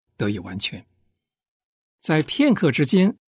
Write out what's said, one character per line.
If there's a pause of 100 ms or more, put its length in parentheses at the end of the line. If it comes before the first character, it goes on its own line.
(160)
得
以
完
全。 (1160)
在
片
刻
之
间 (140)